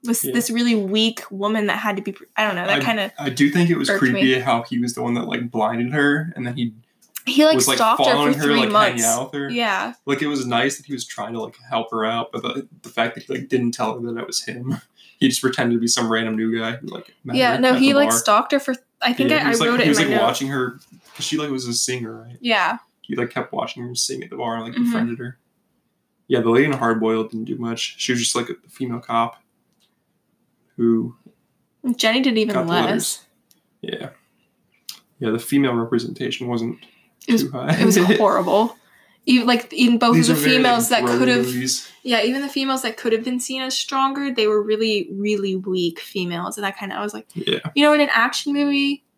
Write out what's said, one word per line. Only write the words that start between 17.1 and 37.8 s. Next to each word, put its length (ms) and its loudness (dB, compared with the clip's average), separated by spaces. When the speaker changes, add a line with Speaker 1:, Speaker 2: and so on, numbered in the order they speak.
Speaker 2:
met 140 -2
Speaker 1:
Yeah, 180 4
Speaker 2:
her 60 0
Speaker 1:
no, 140 4
Speaker 2:
at 40 0
Speaker 1:
he, 140 6
Speaker 2:
the 60 6
Speaker 1:
like, 100 4
Speaker 2:
bar. 80 2
Speaker 1:
stalked 340 2
her 80 2
for, 160 -4
I 120 0
think 160 2
Speaker 2:
Yeah, 80 4
Speaker 1:
I, 60 0
Speaker 2:
he 60 2
was, 120 2
Speaker 1:
I 20 2
Speaker 2:
like, 80 2
Speaker 1:
wrote 80 2
Speaker 2:
he 40 4
Speaker 1:
it 20 4
in 40 4
Speaker 2:
was, 100 4
Speaker 1:
my 40 4
Speaker 2:
like, 80 0
Speaker 1:
notes. 100 2
Speaker 2:
watching 280 0
her, 300 -4
'cause 100 -10
she, 120 -2
like, 120 -2
was 160 -4
a 80 -6
singer, 500 -6
right? 180 -20
Speaker 1:
Yeah. 380 0
Speaker 2:
He, 160 -10
like, 140 -2
kept 240 -8
watching 300 -8
her 120 -10
sing 260 -4
at 100 -16
the 40 -14
bar 200 -6
and, 100 -8
like, 80 -12
Speaker 1:
Mm-hmm. 100 0
Speaker 2:
befriended 360 -2
her. 180 -12
Yeah, 140 4
the 80 2
lady 160 6
in 80 0
Hard 260 0
Boiled 320 0
didn't 140 -8
do 120 -6
much. 420 -6
She 120 -4
was 80 0
just, 160 -2
like, 140 -4
a 60 -8
female 300 -8
cop 420 -4
who 400 0
Speaker 1:
Jenny 260 2
did 160 2
even 180 0
Speaker 2:
got 100 0
the 60 -2
Speaker 1:
less. 140 2
Speaker 2:
letters. 400 -4
Yeah. 280 -10
Yeah, 120 -2
the 80 0
female 340 2
representation 760 -4
wasn't 320 -4
Speaker 1:
It 60 4
was, 100 4
Speaker 2:
too 80 -6
high. 280 0
Speaker 1:
it 60 4